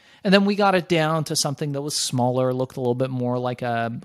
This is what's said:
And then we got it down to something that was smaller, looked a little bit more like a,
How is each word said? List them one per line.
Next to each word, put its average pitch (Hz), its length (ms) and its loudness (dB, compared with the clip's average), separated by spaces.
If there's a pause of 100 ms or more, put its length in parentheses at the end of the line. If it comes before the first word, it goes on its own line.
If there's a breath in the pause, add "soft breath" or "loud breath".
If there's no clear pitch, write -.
(240 soft breath)
And 190 100 4
then 202 120 4
we 202 100 0
got 196 180 4
it 180 140 0
down 160 360 2
to 156 120 -4
something 147 360 -4
that 135 80 -4
was 147 140 -6
smaller, 127 580 0
looked 127 240 -4
a 139 40 -8
little 123 160 0
bit 131 120 0
more 123 300 -2
like 123 240 -4
a, 117 260 -2 (160)